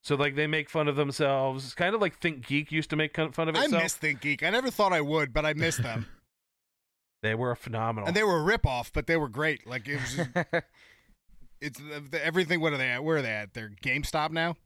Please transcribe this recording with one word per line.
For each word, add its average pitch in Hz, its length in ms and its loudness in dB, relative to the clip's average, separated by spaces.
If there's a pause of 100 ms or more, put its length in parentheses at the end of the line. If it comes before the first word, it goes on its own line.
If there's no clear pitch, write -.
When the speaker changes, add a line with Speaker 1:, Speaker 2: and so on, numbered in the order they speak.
Speaker 1:
So, 147 120 0
like, 139 200 2
they 151 120 2
make 151 240 -2
fun 151 180 2
of 139 80 0
themselves. 135 680 2
It's 123 100 -12
kind 180 200 2
of 226 60 0
like 185 180 0
Think 151 280 -2
Geek 147 260 0
used 151 180 0
to 156 60 0
make 156 200 0
fun 160 320 0
of 160 80 0
Speaker 2:
I 262 80 4
Speaker 1:
itself. 294 180 2
Speaker 2:
miss 180 120 -2
Think 151 260 -2
Geek. 143 220 -2
I 165 80 2
never 254 200 2
thought 196 220 4
I 165 80 4
would, 147 320 0
but 151 140 0
I 151 80 2
miss 160 240 0
them. 117 320 -2
Speaker 1:
<laughs> - 60 -16 (1040)
They 110 120 0
were 120 200 -2
phenomenal. 113 540 -4
Speaker 2:
And 175 80 0
they 214 80 4
were 180 160 4
a 202 180 2
ripoff, 123 360 0
but 151 120 -2
they 165 120 2
were 147 100 0
great. 143 380 -2
Like, 120 200 -8
it 143 140 -4
was 127 140 -6
just 147 180 -4
Speaker 3:
<laughs> 165 320 -2 (960)
Speaker 2:
it's 147 180 -8
the, 147 240 -10 (100)
the, 151 120 -2
everything. 165 380 2
What 160 100 2
are 139 60 -2
they 131 100 2
at? 123 160 0
Where 160 140 4
are - 20 2
they 123 80 -2
at? 104 240 -4
They're 110 160 -10 (140)
GameStop 147 480 0
now? 165 360 0